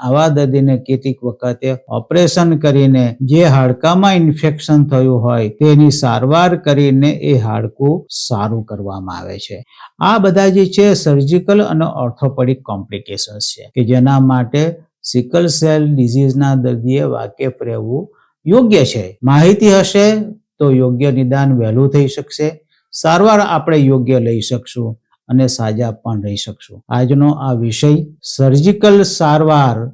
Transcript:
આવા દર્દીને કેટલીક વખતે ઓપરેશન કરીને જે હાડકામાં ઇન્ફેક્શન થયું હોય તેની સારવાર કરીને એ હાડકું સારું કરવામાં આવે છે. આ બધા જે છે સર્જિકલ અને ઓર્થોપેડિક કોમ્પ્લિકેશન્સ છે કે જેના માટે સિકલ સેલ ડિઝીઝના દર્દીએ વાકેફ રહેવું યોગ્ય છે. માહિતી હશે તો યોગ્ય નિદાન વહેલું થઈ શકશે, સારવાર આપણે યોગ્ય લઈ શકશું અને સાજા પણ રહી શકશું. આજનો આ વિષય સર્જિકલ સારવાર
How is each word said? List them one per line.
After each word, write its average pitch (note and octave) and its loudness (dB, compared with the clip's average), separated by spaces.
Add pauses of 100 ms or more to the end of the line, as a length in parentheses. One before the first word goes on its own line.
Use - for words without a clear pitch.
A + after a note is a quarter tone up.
આવા C#3+ 0
દર્દીને C#3 0
કેટલીક C3 -6
વખતે B2 -6 (120)
ઓપરેશન E3 0
કરીને C3+ 2
જે D3 2
હાડકામાં D#3 2
ઇન્ફેક્શન D3+ 0
થયું C3 0
હોય A#2 0
તેની D3 4
સારવાર C#3 0
કરીને C#3+ 0
એ D3 0
હાડકું A2 -4
સારું A2 -6
કરવામાં G2 -12
આવે F#2+ -14
છે. - -16 (340)
આ G#3 0
બધા G3 2
જે F#3+ 2
છે G3+ 2
સર્જિકલ E3+ 0
અને D#3+ -2
ઓર્થોપેડિક C3 -4
કોમ્પ્લિકેશન્સ G2+ -10
છે - -20
કે B2 -2
જેના B2+ 2
માટે C3 0 (260)
સિકલ C#3+ -2
સેલ D#3 0
ડિઝીઝના C3+ 0
દર્દીએ B2+ -2
વાકેફ B2 -6 (100)
રહેવું A#2 -8 (380)
યોગ્ય G#3 4
છે. A2 -6
માહિતી E3+ 4
હશે G#3 2 (380)
તો C#3+ 0
યોગ્ય B2+ 0
નિદાન C3+ 0
વહેલું A#2 2
થઈ C#3+ 2
શકશે, D3+ -8 (320)
સારવાર G3+ 2
આપણે D#3+ 0
યોગ્ય C3 2
લઈ A#2 -2
શકશું A2+ -8 (280)
અને B2+ 2
સાજા A2 -4
પણ A2 -8
રહી G2+ -6
શકશું. - -16
આજનો C3 2
આ C3+ -4
વિષય D3 0 (160)
સર્જિકલ G3 2
સારવાર D3 0